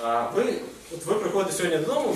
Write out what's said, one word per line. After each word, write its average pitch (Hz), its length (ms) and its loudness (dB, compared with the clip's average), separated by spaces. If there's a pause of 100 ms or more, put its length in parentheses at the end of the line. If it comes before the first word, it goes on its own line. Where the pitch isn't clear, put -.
а, 117 320 0
ви, 247 260 2 (320)
от 160 120 -10
ви 196 80 2
приходите 196 380 0
сьогодні 170 260 0
додому, 254 380 2